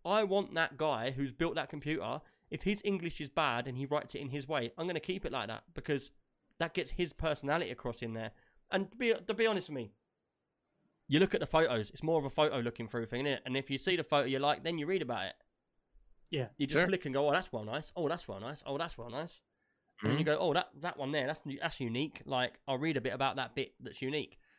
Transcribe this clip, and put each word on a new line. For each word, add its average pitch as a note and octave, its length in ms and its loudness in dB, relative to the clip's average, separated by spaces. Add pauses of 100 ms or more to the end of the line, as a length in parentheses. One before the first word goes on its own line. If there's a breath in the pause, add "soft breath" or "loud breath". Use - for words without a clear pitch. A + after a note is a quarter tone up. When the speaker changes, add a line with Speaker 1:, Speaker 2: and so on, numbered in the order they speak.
Speaker 1:
"I G#3 200 4
want G3 280 2
that D#3+ 240 0
guy C3 340 2
who's C3 200 0
built E3 240 0
that D#3 140 -2
computer, D3 520 -2 (300 soft breath)
if - 120 -6
his G#3 220 2
English F3 360 0
is C#3+ 80 -8
bad C3 380 2
and B2+ 100 -4
he C#3 100 -2
writes D3 260 0
it - 60 -6
in C#3 100 -6
his C3 180 -4
way, C3+ 300 0
I'm E3 80 -2
gonna F3 140 0
keep F#3 260 -4
it A#2+ 60 -4
like A#2+ 160 -2
that A2 160 -8 (100)
because - 380 -2 (480)
that E3+ 160 -2
gets F3 160 0
his F3 220 -2
personality D3+ 580 0
across A#2+ 320 -6
in A2+ 100 -4
there." A2+ 180 -6 (400 soft breath)
And F#3+ 200 0
to A3+ 60 -20
be, A#3 160 4
to G#3+ 200 -2
be A3+ 140 4
honest G3+ 220 0
with D3+ 60 -4
me, A2+ 180 -6 (1120)
you C#3 120 6
look F#3+ 140 4
at - 60 4
the D3+ 60 -2
photos, B2 460 4
it's - 120 -14
more D#3+ 160 4
of C#3 60 0
a C3+ 40 -2
photo D3+ 300 4
looking A#2 280 -4
through A#2 180 -4
thing, B2 200 -2
innit? C#3 200 0
And B2+ 100 -2
if C3+ 140 -2
you C3+ 80 -2
see F#3 180 0
the E3 80 0
photo C#3+ 240 4
you C3+ 120 2
like, C#3+ 240 2
then E3+ 140 0
you D3 80 -2
read F#3 160 0
about A2+ 260 -2
it. - 80 -8 (960)
Speaker 2:
Yeah. C3 160 0 (100)
Speaker 1:
You C#3+ 100 -2
just C#3+ 120 4
Speaker 3:
Sure. C#3 80 6
Speaker 1:
flick - 180 0
and C3+ 80 -4
go, C#3+ 160 2
"Oh, - 20 4
that's F3 220 0
well A2 100 -4
nice. A#2+ 320 -6
Oh, F3+ 140 0
that's F3 180 -4
well G2 120 -6
nice. B2+ 260 -8
Oh, C#3 120 -4
that's E3 200 -6
well A#2 120 -10
nice." D3 300 -6 (640)
And G#2+ 100 2
then C#3+ 80 4
you E3 60 4
Speaker 3:
Mm-hmm. D3+ 80 6
Speaker 1:
go, D3+ 60 2 (100)
"Oh, C#3+ 40 4
that, F3+ 160 2 (120)
that E3+ 160 -4
one C#3 160 -2
there, C#3+ 140 2
that's, D3+ 140 -2 (200)
that's E3 180 -2
unique. B2+ 460 -2
Like, B2+ 420 0
I'll C3+ 100 0
read D3 200 2
a B2 40 -2
bit A2 120 -2
about C3 240 0
that - 180 -4
bit - 240 -4
that's - 220 -10
unique." C3+ 380 -4 (200 soft breath)